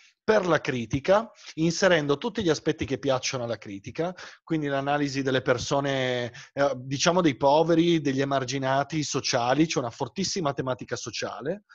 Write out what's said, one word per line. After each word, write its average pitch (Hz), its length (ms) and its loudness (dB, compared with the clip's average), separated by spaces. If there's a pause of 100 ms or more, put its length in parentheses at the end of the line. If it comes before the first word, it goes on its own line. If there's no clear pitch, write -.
(260)
per 208 220 4
la 156 140 4
critica, 143 680 0 (260)
inserendo 160 640 2
tutti 233 240 -4
gli 175 80 2
aspetti 151 360 0
che 127 120 -2
piacciono 131 460 -2
alla 117 140 -4
critica, 123 580 -8 (260)
quindi 156 260 -2
l'analisi 139 540 0
delle 131 200 0
persone, 131 920 0 (220)
eh, 139 240 2
diciamo 135 420 0
dei 156 160 4
poveri, 165 640 4
degli 139 220 0
emarginati 139 840 -2
sociali, 135 600 0
c'è - 140 -2
una 123 100 -4
fortissima 147 640 -4
tematica 131 420 -6
sociale, 120 680 -8 (120)